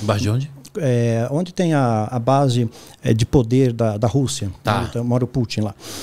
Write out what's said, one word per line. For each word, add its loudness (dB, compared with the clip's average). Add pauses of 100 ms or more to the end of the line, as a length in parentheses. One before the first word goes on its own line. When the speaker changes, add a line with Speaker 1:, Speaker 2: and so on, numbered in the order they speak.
Speaker 1:
Embaixo 0
de 2
onde? -2 (260)
Speaker 2:
É, 0
onde -4
tem 0
a, 0
a -4
base, 2 (320)
é, 2
de 2
poder 2
da, -2
da 0
Rússia, -2 (140)
Speaker 1:
Tá. 2
Speaker 2:
né? -2
Então, -4
mora 0
o -2
Putin -2
lá, -4 (300)